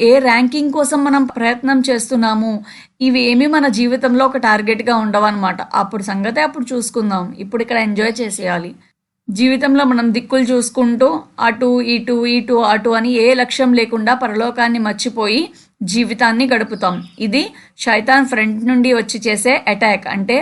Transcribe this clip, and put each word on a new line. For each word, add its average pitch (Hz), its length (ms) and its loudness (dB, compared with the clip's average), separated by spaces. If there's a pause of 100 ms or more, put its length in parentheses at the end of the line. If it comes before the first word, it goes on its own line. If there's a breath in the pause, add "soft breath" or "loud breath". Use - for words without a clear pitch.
ఏ 233 120 8
ర్యాంకింగ్ 254 560 2
కోసం 294 280 0
మనం 277 200 2 (140)
ప్రయత్నం 247 500 0
చేస్తున్నాము, 226 640 0 (500 loud breath)
ఇవి 254 280 2
ఏమీ 247 180 4
మన 302 180 2 (120)
జీవితంలో 247 480 2
ఒక 269 200 0
టార్గెట్గా 220 520 0
ఉండవన్నమాట. 208 640 0 (220)
అప్పుడు 196 280 -6
సంగతే 220 380 -2
అప్పుడు 285 260 -8
చూసుకుందాం, 214 520 -4 (120)
ఇప్పుడు 214 280 -6
ఇక్కడ 233 220 -2
ఎంజాయ్ 214 340 -2
చేసేయాలి. 185 500 -6 (560 soft breath)
జీవితంలో 269 580 2
మనం 240 280 2
దిక్కులు 247 320 0
చూసుకుంటూ 240 640 2 (320)
అటు 233 320 0 (160)
ఇటు 240 260 -2 (140)
ఇటు 240 260 0 (140)
అటు 214 260 0
అని 226 160 0 (140)
ఏ - 80 4
లక్ష్యం 254 400 0
లేకుండా 233 420 0
పరలోకాన్ని 233 640 -2
మర్చిపోయి 214 640 -2 (380 soft breath)
జీవితాన్ని 226 640 0
గడుపుతాం. 214 480 -2 (240)
ఇది 220 240 0 (360 loud breath)
శైతాన్ 247 520 2
ఫ్రంట్ 220 340 -2
నుండి 247 280 2
వచ్చి 226 260 -2
చేసే 220 340 0 (160)
అటాక్, 208 380 0
అంటే 196 340 -2